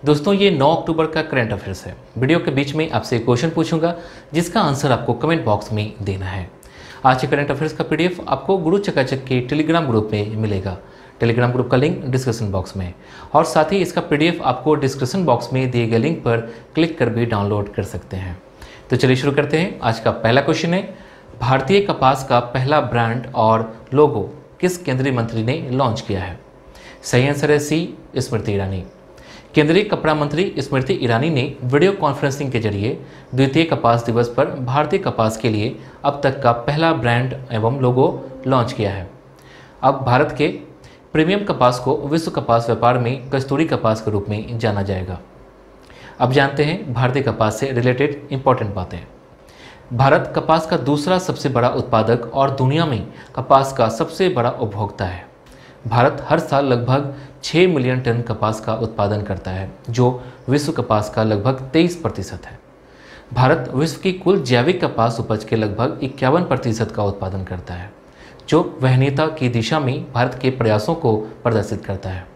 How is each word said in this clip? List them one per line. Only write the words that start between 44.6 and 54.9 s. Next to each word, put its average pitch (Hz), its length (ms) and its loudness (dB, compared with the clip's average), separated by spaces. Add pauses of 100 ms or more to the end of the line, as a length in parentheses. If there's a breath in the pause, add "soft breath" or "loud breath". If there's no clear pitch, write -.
जाएगा। 95 380 -4 (1000 loud breath)
अब 127 120 4
जानते 139 320 2
हैं 165 300 -4
भारतीय 127 300 0
कपास 107 360 0
से 139 120 -2
रिलेटेड 127 600 0
इंपॉर्टेंट 127 420 0
बातें। 90 260 -8 (920 loud breath)
भारत 135 420 4
कपास 160 300 2
का 175 120 0
दूसरा 147 400 0
सबसे 156 320 -2
बड़ा 123 200 2
उत्पादक 117 640 0
और 135 160 2
दुनिया 135 360 0
में 113 220 -4 (280 loud breath)
कपास 135 380 4
का 117 160 4
सबसे 165 400 0
बड़ा 120 200 0
उपभोक्ता 104 560 -4